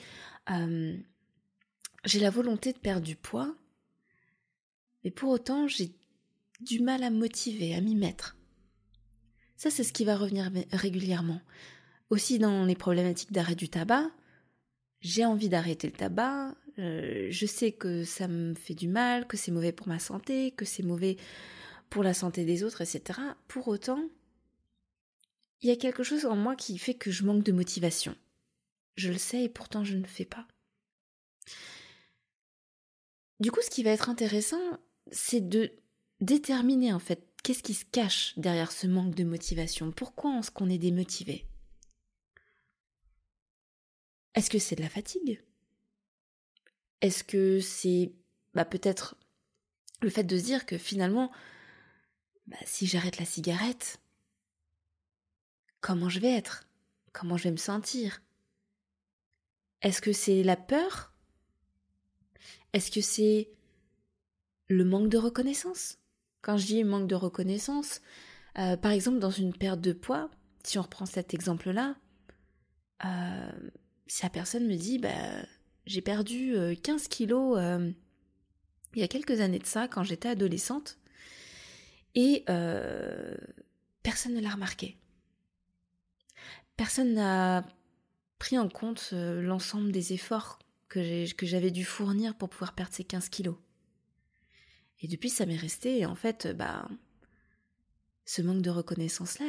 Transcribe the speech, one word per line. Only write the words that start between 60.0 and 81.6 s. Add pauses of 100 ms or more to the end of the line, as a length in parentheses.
que
c'est
la
peur ? (1600)
Est-ce
que
c'est (1160)
le
manque
de
reconnaissance ? (420)
Quand
je
dis
manque
de
reconnaissance, (580)
euh,
par
exemple
dans
une
perte
de
poids, (340)
si
on
reprend
cet
exemple-là, (1080)
euh, (560)
si
la
personne
me
dit,
bah, (420)
j'ai
perdu,
euh,
quinze
kilos,
euh, (1040)
il
y
a
quelques
années
de
ça,
quand
j'étais
adolescente, (1200)